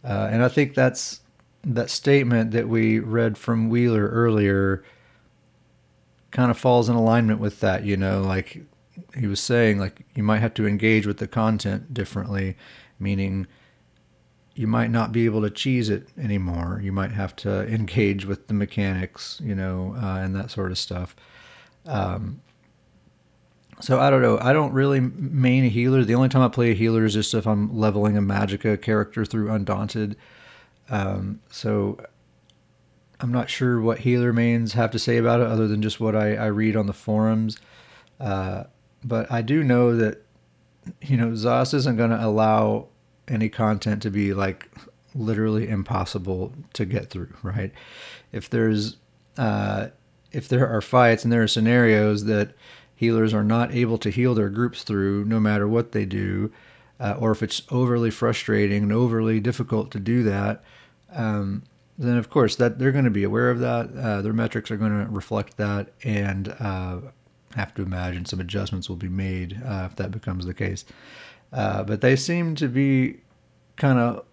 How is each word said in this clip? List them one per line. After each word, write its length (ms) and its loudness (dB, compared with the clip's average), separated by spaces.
Uh, 260 -2
and 140 2
I 40 4
think 260 0
that's, 460 0
that 260 -2
statement 640 2
that 160 0
we 300 2
read 380 0
from 340 0
Wheeler 380 2
earlier 760 2
kinda 240 2
falls 340 4
in 60 2
alignment 460 4
with 200 -4
that, 240 0
you 120 0
know, 260 0
like 400 -4
he 100 -4
was 140 -2
saying, 380 4
like, 360 -6
you 80 -2
might 160 2
have 160 0
to 120 0
engage 400 2
with 120 -4
the 100 -6
content 680 -2
differently, 600 -4
meaning 480 -2
you 120 -4
might 240 0
not 220 0
be 120 2
able 180 0
to 80 0
cheese 380 -2
it 200 -2
anymore. 640 -4
You 80 -4
might 220 -4
have 240 -6
to 320 -4
engage 560 0
with 240 -8
the 60 -2
mechanics, 880 -4
you 120 -4
know, 420 -4
uh, 200 -4
and 180 -4
that 160 -6
sort 220 -4
of 60 -6
stuff. 360 -8
Um, 540 -6
so 200 2
I 100 6
don't 100 6
know. 200 4
I 120 2
don't 200 2
really 260 2
m-, 340 -2
main 320 4
a 40 4
healer. 340 2
The 140 2
only 120 4
time 140 4
I 60 4
play 240 2
a 20 4
healer 300 4
is 100 2
just 200 -2
if 120 0
I'm 320 0
leveling 380 2
a 40 2
Magicka 640 -2
character 420 -2
through 280 -4
Undaunted. 640 -4
Um, 480 -4
so 540 -4
I'm 100 -4
not 180 -2
sure 320 0
what 200 0
healer 320 2
mains 400 2
have 180 2
to 80 -4
say 200 0
about 220 4
it 60 4
other 220 2
than 140 0
just 180 -4
what 160 0
I, 180 2
I 120 -2
read 280 0
on 120 0
the 60 -4
forums. 680 0
Uh, 460 -4
but 260 -4
I 120 -2
do 200 0
know 340 4
that, 280 0
you 160 0
know, 120 2
Zos 440 0
isn't 240 0
gonna 240 2
allow 680 2
any 220 0
content 520 -2
to 80 -4
be, 220 0
like, 380 -4
literally 540 -2
impossible 840 -4
to 140 -4
get 240 -6
through, 220 -10
right? 280 -4
If 160 -10
there's, 480 0
uh, 520 -2
if 160 -8
there 180 2
are 140 0
fights 440 4
and 80 2
there 100 4
are 60 2
scenarios 760 4
that 300 -2
healers 380 2
are 100 2
not 280 2
able 260 0
to 120 -2
heal 240 2
their 140 2
groups 340 -2
through, 440 -2
no 120 0
matter 300 2
what 240 0
they 140 -2
do, 440 -4
uh, 220 -2
or 100 2
if 120 0
it's 280 -6
overly 400 0
frustrating 720 0
and 100 0
overly 480 2
difficult 500 -4
to 100 -8
do 220 0
that, 420 -2
um, 500 -4
then 180 0
of 140 -2
course 260 2
that 220 2
they're 140 2
gonna 180 4
be 140 0
aware 260 2
of 100 -2
that. 340 -2
Uh, 280 -2
their 100 -2
metrics 380 -4
are 80 -6
gonna 320 0
reflect 480 -6
that, 340 -4
and, 460 -2
uh, 380 -6
have 200 -6
to 80 -6
imagine 420 -4
some 160 -6
adjustments 480 -6
will 80 -8
be 120 -8
made, 560 -6
uh, 260 -6
if 60 -18
that 140 -6
becomes 360 -6
the 80 -8
case. 300 -6
Uh, 320 -2
but 200 -4
they 120 6
seem 400 -2
to 140 -2
be 520 2
kinda 440 2